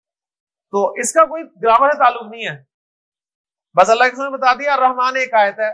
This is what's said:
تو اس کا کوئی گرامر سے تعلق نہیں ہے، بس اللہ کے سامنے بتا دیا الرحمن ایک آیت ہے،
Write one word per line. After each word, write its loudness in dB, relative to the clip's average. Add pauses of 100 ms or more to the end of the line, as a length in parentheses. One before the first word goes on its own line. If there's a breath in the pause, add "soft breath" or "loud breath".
(720)
تو 0
اس -6
کا 4
کوئی -10
گرامر 2
سے -2
تعلق 2 (100)
نہیں -10
ہے، -10 (1080)
بس 4
اللہ 4
کے 0
سامنے -8
بتا 0
دیا -2
الرحمن 0
ایک -4
آیت 2
ہے، -2